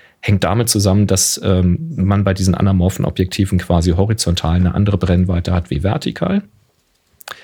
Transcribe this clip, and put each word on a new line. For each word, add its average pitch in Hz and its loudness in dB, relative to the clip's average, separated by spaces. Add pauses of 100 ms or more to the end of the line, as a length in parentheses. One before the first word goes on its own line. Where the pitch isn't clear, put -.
(200)
hängt 101 0
damit 110 0
zusammen, 101 2
dass, - -2
ähm, 90 0
man 98 0
bei 95 2
diesen 95 0
anamorphen 92 0
Objektiven 92 -2
quasi 87 0
horizontal 90 0
eine 90 2
andere 101 0
Brennweite 90 0
hat 87 -2
wie 73 -4
vertikal. 170 -2 (1000)